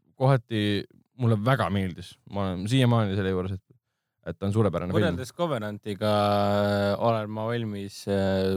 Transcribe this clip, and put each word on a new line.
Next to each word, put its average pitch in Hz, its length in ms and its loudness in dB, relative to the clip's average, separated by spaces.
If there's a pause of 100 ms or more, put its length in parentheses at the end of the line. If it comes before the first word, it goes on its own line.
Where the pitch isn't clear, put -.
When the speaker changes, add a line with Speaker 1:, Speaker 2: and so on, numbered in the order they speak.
(200)
Speaker 1:
kohati 110 640 2 (360)
mulle 117 200 2
väga 104 320 2
meeldis. 95 460 -4 (100)
Ma 98 240 -4
olen 90 180 -4
siiamaani 120 480 2
selle 95 160 0
juures, 92 220 -2
et, 95 80 -10 (640)
et 85 140 -10
ta 98 80 -4
on 98 80 0
suurepärane 90 360 0
film. - 120 4
Speaker 2:
Võrreldes - 280 -2
Covenantiga, 107 760 -4 (400)
äh, 101 480 2
olen 110 320 0
ma 110 160 -6
valmis, 107 640 -6
äh, 95 500 0